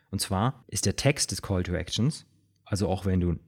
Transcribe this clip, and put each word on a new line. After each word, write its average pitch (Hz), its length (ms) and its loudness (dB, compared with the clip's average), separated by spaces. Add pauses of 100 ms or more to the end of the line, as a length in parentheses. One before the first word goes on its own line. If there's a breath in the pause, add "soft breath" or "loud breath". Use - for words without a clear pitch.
(100 soft breath)
Und 98 100 -4
zwar 101 460 0
ist - 180 -4
der 98 120 2
Text - 340 2
des 98 100 -6
Call 90 220 0
to 87 120 -4
Actions, 107 520 -2 (380)
also 98 240 0
auch 95 180 -2
wenn 92 140 4
du 87 100 2
ein 82 180 -2